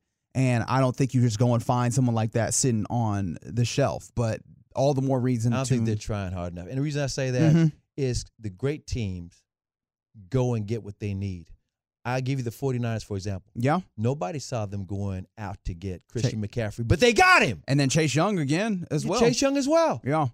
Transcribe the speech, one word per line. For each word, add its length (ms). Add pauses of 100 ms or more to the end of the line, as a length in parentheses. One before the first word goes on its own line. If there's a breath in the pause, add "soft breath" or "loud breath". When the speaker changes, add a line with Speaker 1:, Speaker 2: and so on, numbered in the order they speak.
(340)
Speaker 1:
And 340
I 120
don't 140
think 200
you 80
just 160
go 160
and 100
find 300
someone 200
like 180
that 200
sitting 380
on 520
the 220
shelf. 500
But 280 (340)
all 160
the 80
more 180
reason 360
Speaker 2:
I 20
don't 80
Speaker 1:
to 100
Speaker 2:
think 120
they're 100
trying 380
hard 180
enough. 160
And 80
the 60
reason 200
I 40
say 240
that 240
Speaker 1:
Mm-hmm. 120 (300)
Speaker 2:
is 300 (120)
the 120
great 360
teams 560 (840)
go 240
and 140
get 160
what 160
they 160
need. 340 (560)
I'll 160
give 180
you 60
the 60
forty-niners, 540
for 120
example. 380
Speaker 1:
Yeah. 260 (160)
Speaker 2:
Nobody 440
saw 260
them 180
going 420 (120)
out 180 (100)
to 80
get 340
Christian 340
Speaker 1:
Cha- 60
Speaker 2:
McCaffrey, 380
but 140
they 140
got 280
him. 260
Speaker 1:
And 100
then 100
Chase 260
Young 260
again 500
as 140
Speaker 2:
Yeah, 80
Speaker 1:
well. 80
Speaker 2:
Chase 200
Young 160
as 120
well. 360
Speaker 1:
Yeah. 300